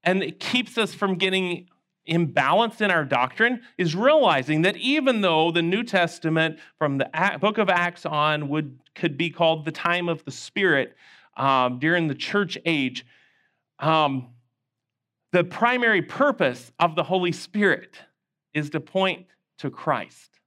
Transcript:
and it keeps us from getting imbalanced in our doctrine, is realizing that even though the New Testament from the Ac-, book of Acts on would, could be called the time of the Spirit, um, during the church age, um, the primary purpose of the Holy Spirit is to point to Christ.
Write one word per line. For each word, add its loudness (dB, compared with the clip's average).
and 2
it -8
keeps -4
us -2
from 0
getting -2
imbalanced 0
in 2
our 2
doctrine, 0
is 0
realizing 4
that 2
even 0
though 4
the 0
New 0
Testament 0
from -2
the -2
Ac-, 0
book 0
of 2
Acts -2
on 0
would, -6
could -2
be -2
called 0
the -6
time -2
of -4
the -12
Spirit, 0
um, 2
during 0
the -2
church -4
age, -4
um, 0
the 2
primary 0
purpose 0
of 2
the 0
Holy 0
Spirit -2
is -4
to -4
point -2
to -6
Christ. -6